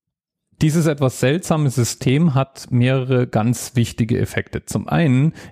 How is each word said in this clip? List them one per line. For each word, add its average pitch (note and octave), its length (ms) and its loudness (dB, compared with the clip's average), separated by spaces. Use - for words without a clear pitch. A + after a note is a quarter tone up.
Dieses D#3 240 2
etwas C#3+ 340 0
seltsame D3+ 520 0
System C3 640 0
hat - 340 -4
mehrere B2+ 560 2
ganz A#2 500 -2
wichtige A2+ 440 0
Effekte. - 460 -6
Zum - 220 -6
einen D3+ 460 2